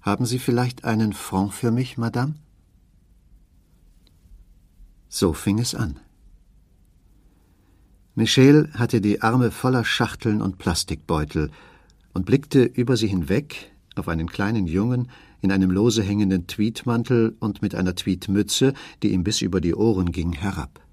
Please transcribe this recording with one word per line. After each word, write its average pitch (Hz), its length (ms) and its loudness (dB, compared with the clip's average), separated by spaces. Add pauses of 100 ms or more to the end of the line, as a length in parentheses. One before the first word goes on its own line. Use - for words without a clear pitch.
„Haben 101 160 0
Sie 123 140 -4
vielleicht 123 480 -2
einen 110 260 0
Franc 101 400 -2
für - 180 -2
mich, 123 280 -4
Madame?“ 120 340 -2 (2750)
So 87 240 0
fing 101 240 -2
es 120 160 -4
an. 98 260 -6 (2250)
Michel 139 580 6
hatte 117 300 0
die 104 180 2
Arme 117 300 2
voller 131 340 0
Schachteln 110 560 -2
und 98 160 -2
Plastikbeutel 78 920 -2 (640)
und 92 100 -4
blickte 135 380 2
über 123 340 0
sie 110 100 0
hinweg 98 640 -2 (260)
auf 87 120 -6
einen 82 220 -2
kleinen 104 360 -2
Jungen 120 440 -2 (320)
in 95 100 2
einem 95 180 4
lose 104 320 2
hängenden 95 440 0
Tweedmantel 117 920 0
und 104 220 -6
mit 101 140 -4
einer 90 200 -2
Tweedmütze, 101 760 0 (300)
die 107 100 0
ihm 92 120 0
bis - 180 -2
über 92 180 0
die 85 140 0
Ohren 95 360 0
ging, 82 220 -4
herab. 78 480 -8 (120)